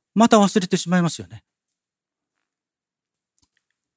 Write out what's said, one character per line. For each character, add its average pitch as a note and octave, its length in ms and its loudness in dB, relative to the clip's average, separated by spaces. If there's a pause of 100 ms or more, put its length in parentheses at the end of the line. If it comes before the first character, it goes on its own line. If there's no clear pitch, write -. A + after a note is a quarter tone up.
(160)
ま A3+ 120 4
た A#3 100 4
忘 G3+ 220 2
れ F3+ 80 -8
て - 80 -4
し F3 140 -4
ま F3+ 80 0
い F3 40 0
ま E3 80 -2
す - 120 -12
よ - 60 -18
ね。 - 160 -20 (2500)